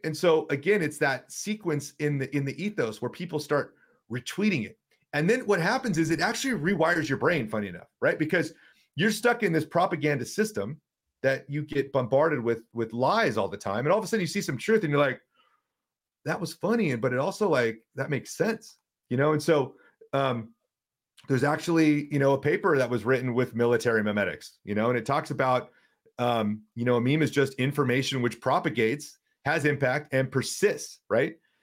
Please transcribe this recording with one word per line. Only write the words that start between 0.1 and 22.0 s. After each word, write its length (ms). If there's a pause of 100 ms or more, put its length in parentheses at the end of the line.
so 340
again, 320
it's 160
that 320
sequence 680
in 200
the, 160
in 100
the 180
ethos 400
where 80
people 300
start 340 (360)
retweeting 540
it. 140 (340)
And 160
then 120
what 200
happens 380
is 120
it 100
actually 340
rewires 540
your 100
brain, 300
funny 200
enough, 200 (120)
right? 180
Because 340 (420)
you're 160
stuck 320
in 100
this 120
propaganda 600
system 560 (420)
that 260
you 140
get 300
bombarded 480
with, 220 (100)
with 200
lies 440
all 120
the 80
time. 240
And 120
all 60
of 60
a 20
sudden 140
you 60
see 160
some 160
truth 260
and 60
you're 100
like, 200 (1040)
"That 160
was 120
funny." 400
And, 100
but 100
it 60
also, 300
like, 340 (140)
that 140
makes 260
sense, 400 (320)
you 80
know? 160
And 100
so, 320 (380)
um, 400 (720)
there's 160
actually, 720